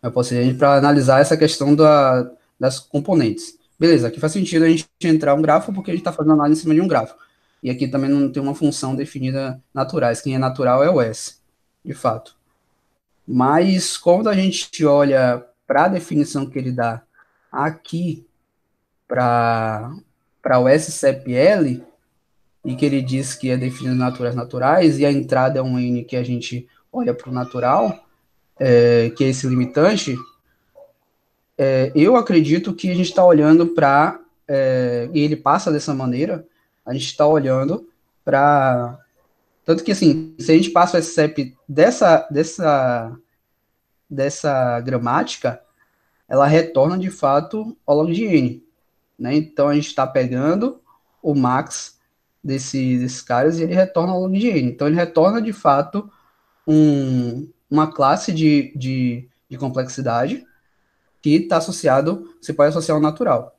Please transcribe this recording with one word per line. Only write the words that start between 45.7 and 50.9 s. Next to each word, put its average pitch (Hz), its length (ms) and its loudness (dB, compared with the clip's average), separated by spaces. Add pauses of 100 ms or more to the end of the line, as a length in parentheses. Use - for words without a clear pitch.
ela 139 200 2
retorna, 160 500 2
de 185 140 -6
fato, 156 720 -4
ao 147 120 2
log 160 140 0
de 202 140 -4
N, 135 400 0 (520)
né? 127 180 -4
Então, 151 320 0
a 143 80 0
gente 147 180 -4
tá 131 140 -2
pegando 139 720 -2 (400)